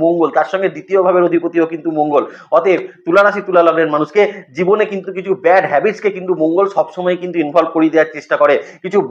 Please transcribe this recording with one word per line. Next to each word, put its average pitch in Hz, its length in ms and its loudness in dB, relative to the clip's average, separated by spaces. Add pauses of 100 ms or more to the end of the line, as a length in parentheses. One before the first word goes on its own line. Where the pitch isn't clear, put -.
মঙ্গল, 165 320 2
তার 156 160 0
সঙ্গে 190 240 -2
দ্বিতীয় 180 300 -2
ভাবের 180 220 4
অধিপতিও 170 440 0
কিন্তু 165 160 -8 (100)
মঙ্গল। 147 240 2 (340)
অতএব 170 240 2 (260)
তুলা 185 160 4
রাশি 202 240 0
তুলা 175 220 4
লগ্নের 160 260 0
মানুষকে 156 280 0 (340)
জীবনে 196 360 0
কিন্তু 190 240 -10
কিছু 190 140 -8 (140)
ব্যাড 180 260 4
হ্যাবিটসকে 180 460 0
কিন্তু 185 160 -4 (100)
মঙ্গল 170 240 0 (100)
সবসময় 180 460 -2
কিন্তু 175 220 -8
ইনভলভ 156 300 0
করিয়ে 160 200 2
দেওয়ার 156 220 2
চেষ্টা 147 260 -4
করে, 143 120 4 (300)
কিছু 185 140 -2 (120)